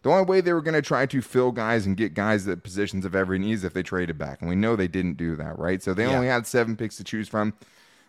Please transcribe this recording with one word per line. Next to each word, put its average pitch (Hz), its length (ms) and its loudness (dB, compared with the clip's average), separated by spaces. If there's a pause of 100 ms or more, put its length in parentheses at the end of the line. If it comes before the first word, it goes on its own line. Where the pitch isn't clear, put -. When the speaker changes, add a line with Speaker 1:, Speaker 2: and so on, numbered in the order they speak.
Speaker 1:
The 127 80 2
only 190 140 6
way 190 160 4
they 175 120 2
were 165 100 0
gonna 156 200 2
try 135 240 0
to 127 160 -2
fill 127 300 2
guys 113 340 0
and 98 100 2
get 107 180 -2
guys 104 340 2
at 87 160 -4
positions 95 400 -4
of 90 100 -4
every 95 240 2
need 101 140 0
is 101 120 -2
if 87 80 -4
they 90 120 -2
traded 87 340 -2
back. 71 220 -8
And 85 80 -4
we 87 80 0
know 110 180 2
they 95 140 2
didn't 90 280 -2
do 82 200 -4
that, 76 240 -8
right? 92 200 0
So 95 140 -2
they 110 140 2
Speaker 2:
Yeah. 135 80 2
Speaker 1:
only 123 100 0
had 123 180 0
seven 117 300 0
picks 107 220 -6
to 101 80 -16
choose 107 240 -6
from. 107 240 0 (560)